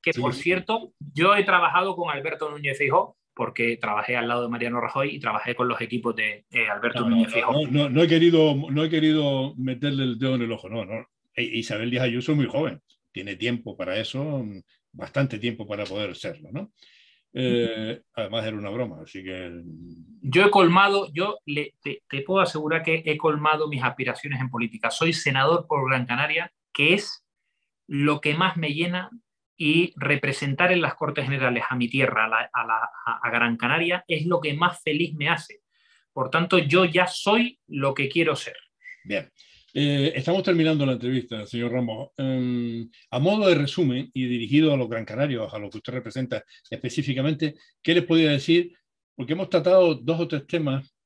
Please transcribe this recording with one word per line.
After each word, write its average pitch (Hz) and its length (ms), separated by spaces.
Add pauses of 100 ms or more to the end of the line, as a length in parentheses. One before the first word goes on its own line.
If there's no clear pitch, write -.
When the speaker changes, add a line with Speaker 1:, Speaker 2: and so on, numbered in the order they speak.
Speaker 1:
que, 165 120
Speaker 2:
Sí, - 80
Speaker 1:
por 123 140
Speaker 2:
sí. - 80
Speaker 1:
cierto, 185 580
yo 160 340
he 202 80
trabajado 180 540
con 170 180
Alberto 151 340
Núñez 147 300
Feijóo 147 380 (200)
porque 117 420
trabajé 107 380
al 120 120
lado 120 140
de 120 60
Mariano 120 320
Rajoy 135 360
y - 20
trabajé 120 380
con 123 100
los 120 140
equipos 117 340
de, 107 380
eh, 113 160
Alberto 117 320
Speaker 2:
No, 117 80
no, 117 80
Speaker 1:
Núñez 113 120
Speaker 2:
no, - 60
Speaker 1:
Feijóo. 185 180 (140)
Speaker 2:
no, 123 40
no, 143 200
no 151 140
he - 20
querido, 160 480
no 143 300
he 160 60
querido 151 680
meterle 131 480
el 120 120
dedo 131 200
en 120 60
el 117 100
ojo, 104 160
no, 110 160
no. 110 200 (300)
E-, 123 80
Isabel 113 480
Díaz 127 140
Ayuso 123 260
es 147 80
muy 135 80
joven, - 340 (300)
tiene 98 240
tiempo 117 420
para 90 220
eso, 131 240 (220)
mm, 98 160 (320)
bastante 131 480
tiempo 113 260
para 104 180
poder 95 300
serlo, - 380
¿no? 190 180 (680)
Eh, 117 640 (140)
además 110 320
era 110 100
una 104 140
broma, 107 320
así 95 220
que 92 260 (720)
Speaker 1:
Yo 156 220
he 202 80
colmado, 196 600
yo 185 340
le, 147 360
te, - 260
te 139 140
puedo 190 180
asegurar 160 440
que 160 200
he 156 140
colmado 156 500
mis 139 140
aspiraciones 131 580
en 127 100
política. 117 420
Soy 165 200
senador 151 540
por 139 240
Gran 123 160
Canaria, 151 460 (200)
que 151 220
es - 300 (640)
lo 147 320
que 151 140
más 175 220
me 156 160
llena, 180 380 (460)
y 160 400
representar 139 760
en 180 100
las 147 140
Cortes 147 300
Generales 127 440
a 127 60
mi 120 140
tierra, 120 380
a - 20
la, 113 240
a 120 140
la, 113 220 (180)
a, 117 140
a 120 100
Gran 117 260
Canaria, 170 500
es 156 200
lo 175 140
que 147 140
más 175 280
feliz 156 340
me 147 120
hace. - 320 (520)
Por 131 180
tanto, 175 280
yo 170 260
ya 175 240
soy 240 580
lo 139 280
que 139 140
quiero 156 280
ser. - 200 (480)
Speaker 2:
Bien. - 240 (480)
Eh, 143 380
estamos 170 300
terminando 160 420
la 131 60
entrevista, 120 540
señor 120 260
Ramos. 117 440
Em, 123 720 (220)
a 123 80
modo 196 300
de 170 80
resumen 139 580
y 127 120
dirigido 123 460
a 139 40
los 123 120
gran 113 160
canarios, 117 480
a 107 60
los 104 120
que 110 80
usted - 140
representa 120 520 (260)
específicamente, 143 840 (260)
¿qué 160 120
les 170 100
podría 165 260
decir? 170 420 (440)
Porque 127 160
hemos 190 180
tratado 180 460
dos 156 240
o 165 80
tres 143 180
temas, 139 480 (120)